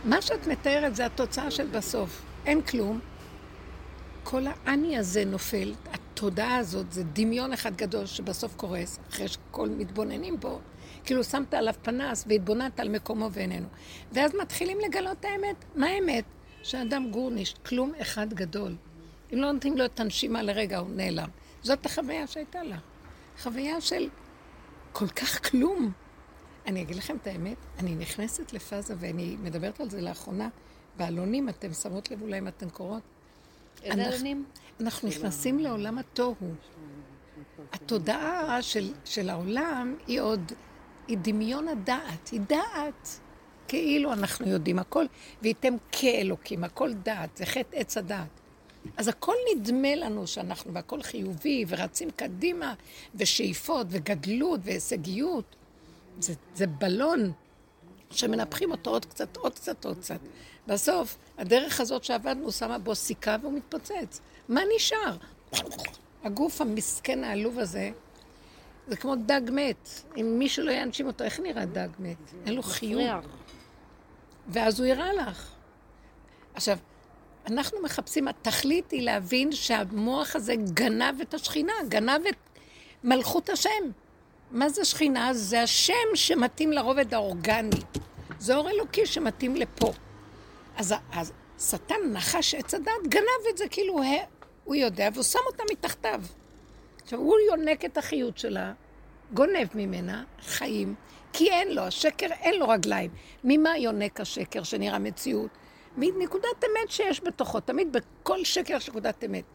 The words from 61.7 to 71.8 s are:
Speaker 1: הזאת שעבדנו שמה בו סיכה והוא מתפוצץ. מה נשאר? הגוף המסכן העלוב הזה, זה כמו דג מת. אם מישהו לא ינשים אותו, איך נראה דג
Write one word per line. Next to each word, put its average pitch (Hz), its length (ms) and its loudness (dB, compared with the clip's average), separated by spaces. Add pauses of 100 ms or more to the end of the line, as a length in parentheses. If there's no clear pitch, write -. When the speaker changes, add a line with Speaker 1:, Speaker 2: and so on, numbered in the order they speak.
Speaker 1:
הזאת 247 240 0
שעבדנו 254 480 -2
שמה 226 260 -2
בו 208 160 -2
סיכה - 480 0
והוא 285 100 -4
מתפוצץ. 294 680 -6 (280)
מה 247 120 4 (160)
נשאר? 415 400 2 (1080)
הגוף 269 360 0
המסכן 262 640 0
העלוב 226 340 0
הזה, 196 320 -2 (960)
זה 220 80 -2
כמו 269 200 -2
דג 247 240 4 (120)
מת. 269 360 0 (280)
אם 226 220 2
מישהו 277 260 2
לא 311 60 0
ינשים 262 360 -2
אותו, 240 180 -4
איך 220 160 -2
נראה 254 260 -4
דג 180 220 -4 (100)